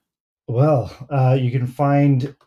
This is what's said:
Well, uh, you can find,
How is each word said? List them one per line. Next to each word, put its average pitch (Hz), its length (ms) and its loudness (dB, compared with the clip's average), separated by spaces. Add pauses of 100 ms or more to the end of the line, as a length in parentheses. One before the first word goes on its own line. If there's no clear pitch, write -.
(460)
Well, 123 440 0 (200)
uh, 131 300 2
you 123 100 -2
can 123 160 -2
find, 143 680 0 (120)